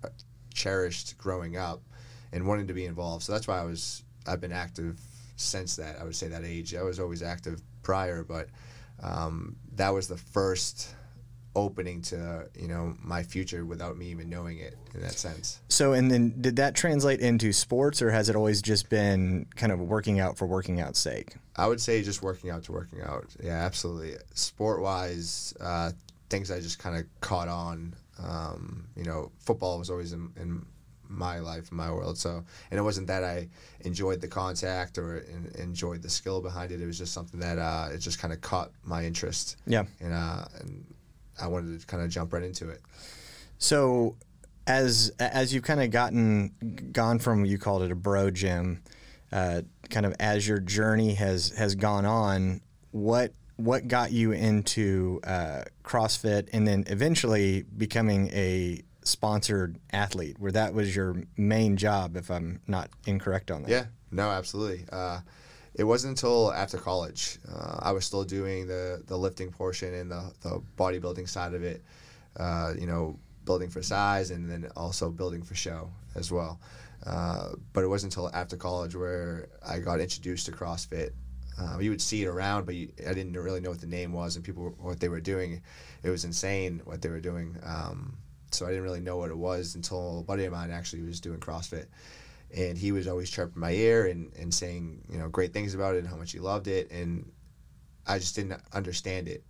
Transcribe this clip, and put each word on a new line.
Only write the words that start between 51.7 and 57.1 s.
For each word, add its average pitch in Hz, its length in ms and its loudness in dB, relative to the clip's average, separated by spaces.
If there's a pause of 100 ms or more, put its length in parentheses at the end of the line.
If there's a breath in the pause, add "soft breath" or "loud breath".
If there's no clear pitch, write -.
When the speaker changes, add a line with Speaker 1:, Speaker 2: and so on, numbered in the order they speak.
Speaker 2:
gone 101 300 4
on, 98 540 4 (320)
what, 113 420 2 (220)
what 123 320 2
got 120 240 4
you 113 200 6
into, 98 920 4
uh, 80 380 -2 (220)
CrossFit 107 680 2
and 107 140 6
then 98 200 4
eventually 107 720 4